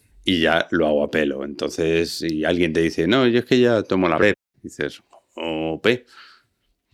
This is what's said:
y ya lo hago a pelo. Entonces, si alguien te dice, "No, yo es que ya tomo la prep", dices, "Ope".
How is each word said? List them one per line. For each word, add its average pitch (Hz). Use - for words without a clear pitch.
y 90
ya 80
lo 78
hago 73
a 76
pelo. 69
Entonces, 80
si 78
alguien 87
te 82
dice, 82
"No, 127
yo 120
es 117
que 127
ya 120
tomo 92
la 78
prep", 95
dices, -
"Ope". 82